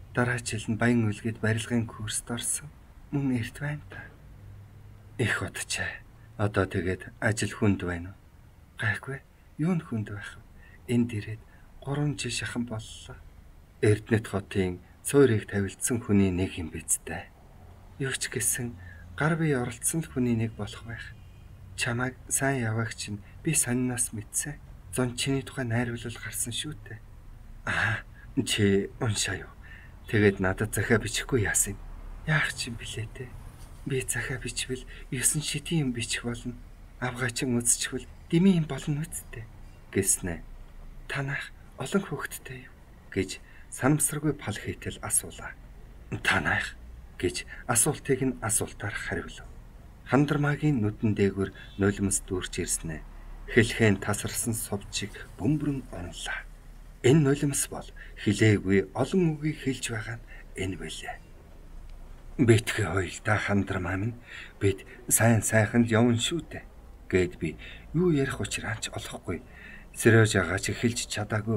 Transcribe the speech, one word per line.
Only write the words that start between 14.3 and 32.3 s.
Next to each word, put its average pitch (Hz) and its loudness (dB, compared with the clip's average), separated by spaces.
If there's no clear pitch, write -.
цөөрийг 123 6
тавилдсан 101 -2
хүний 98 6
нэг 95 0
юм 80 -6
биз - -2
дээ. - -10
Юу 131 0
ч - -4
гэсэн 120 -2
гар 156 2
бие 156 4
оролцсон 160 -2
л - -10
хүний 123 4
нэг 113 -2
болох - -8
байх. 117 -12
Чамайг 123 -2
сайн 135 2
яваагч 110 -2
нь 101 -10
би 156 2
сонноос 123 2
мэдсэн. - -6
Зун 123 0
чиний 135 0
тухай - -6
найруулал 117 -2
гарсан - -6
шүү 151 -6
дээ. 110 -14
Аа, - 2
чи 98 4
уншаа 107 -2
юу? - -16
Тэгээд 101 6
надад 95 2
захиа 110 4
бичихгүй 110 0
яасан 101 0
юм? - -14
Яах 156 2